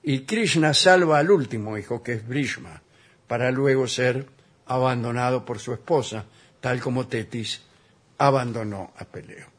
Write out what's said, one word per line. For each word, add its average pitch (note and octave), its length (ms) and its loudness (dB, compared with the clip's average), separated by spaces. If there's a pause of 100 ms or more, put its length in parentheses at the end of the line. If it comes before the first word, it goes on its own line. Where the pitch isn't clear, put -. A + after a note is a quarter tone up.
Y C3+ 180 0
Krishna D#3+ 520 2
salva F3 460 6
al D3+ 120 4
último A2 460 0
hijo, A2+ 260 -8
que A#2+ 100 -6
es A2 140 -6
Bhishma, B2+ 540 -6 (460)
para A#2+ 240 0
luego C3 360 2
ser B2+ 380 0 (400)
abandonado B2 800 0
por A2 140 -8
su B2 140 -8
esposa, A2+ 520 -2 (340)
tal B2+ 220 -2
como B2+ 260 -2
Tetis A2+ 540 -8 (560)
abandonó A#2 800 0
a - 80 -14
Peleo. - 420 -18 (120)